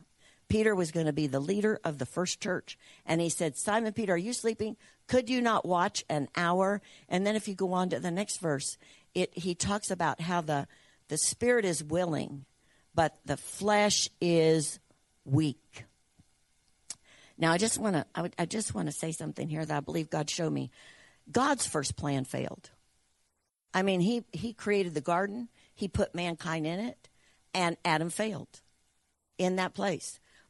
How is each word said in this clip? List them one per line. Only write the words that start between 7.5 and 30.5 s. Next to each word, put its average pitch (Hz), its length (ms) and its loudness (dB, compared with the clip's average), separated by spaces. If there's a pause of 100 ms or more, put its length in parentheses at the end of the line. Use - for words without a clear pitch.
go 185 200 -2
on 185 160 2
to 143 100 -2
the 170 120 -4
next 196 260 -4
verse, 147 400 -2 (360)
it, 180 220 0
he 175 200 -4
talks 202 340 -2
about 170 320 0
how 175 200 0
the, 151 260 0 (400)
the 151 100 -4
spirit 240 460 2
is 160 200 0
willing, 147 640 -2 (500)
but 160 300 2
the 139 120 -2
flesh 208 720 2 (100)
is 160 600 4 (460)
weak. 143 600 0 (1500)
Now, 165 160 4
I 170 60 4
just 214 220 0
wanna, 190 340 0
I 170 80 -4
would, 175 160 -6
I 175 80 0
just 202 300 -4
wanna 165 160 -4
say 165 200 -6
something 160 380 -6
here 156 160 -4
that 156 100 -2
I 147 40 0
believe 156 320 -4
God 151 180 -2
showed 156 240 -2
me. 135 160 -4 (640)
God's 269 340 2
first 143 300 -2
plan 135 300 -2
failed. - 440 -8 (1040)
I 185 80 4
mean, 190 200 4
he, 226 220 2 (100)
he 214 200 -6
created 196 400 0
the 147 80 -2
garden, 202 460 -2 (260)
he 202 140 -4
put - 260 0
mankind 165 540 -4
in 175 120 -2
it, - 300 -8 (440)
and 175 300 2
Adam 165 260 2
failed 202 520 -6 (760)
in 185 180 2
that 185 180 -2
place. 196 460 -4 (300)